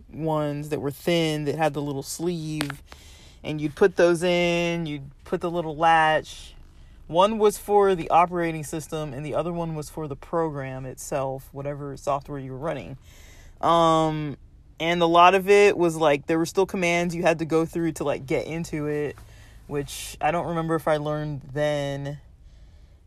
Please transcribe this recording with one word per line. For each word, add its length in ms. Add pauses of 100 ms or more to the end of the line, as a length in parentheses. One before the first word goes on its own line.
(120)
ones 580
that 120
were 100
thin, 540
that 100
had 180
the 80
little 220
sleeve, 800 (600)
and 180
you'd 140
put 200
those 280
in, 600
you'd 240 (140)
put 160
the 100
little 280
latch. 800 (520)
One 300
was 200
for 380
the 140
operating 560
system, 480
and 120
the 100
other 180
one 220
was 140
for 200
the 60
program 720
itself, 680
whatever 420
software 440
you 120
were 60
running. 400 (640)
Um, 760 (420)
and 220
a 40
lot 300
of 140
it 280
was, 180
like, 300
there 140
were 60
still 200
commands 500
you 60
had 180
to 60
go 200
through 280
to, 100
like, 220
get 220
into 400
it, 280 (520)
which 520
I 120
don't 160
remember 280
if 120
I 100
learned 440 (120)
then. 640 (880)